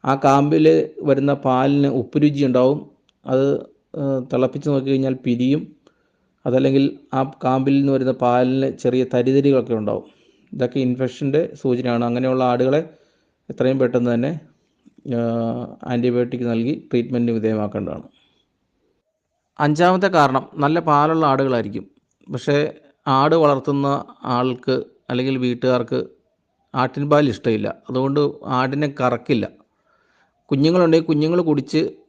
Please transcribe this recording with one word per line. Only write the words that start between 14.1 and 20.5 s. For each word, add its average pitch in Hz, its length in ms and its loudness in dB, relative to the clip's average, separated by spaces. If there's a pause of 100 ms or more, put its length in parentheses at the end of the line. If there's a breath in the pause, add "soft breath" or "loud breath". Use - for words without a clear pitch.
തന്നെ, 123 180 -2 (840)
ഏഹ്, 117 480 -4 (260)
ആൻറ്റിബയോട്ടിക് 123 600 -2
നൽകി 117 240 -2 (140)
ട്രീറ്റ്മെൻറ്റിന് 120 500 0
വിധേയമാക്കേണ്ടതാണ്. 104 680 -4 (1500)
അഞ്ചാമത്തെ 175 580 4
കാരണം 135 260 4 (200)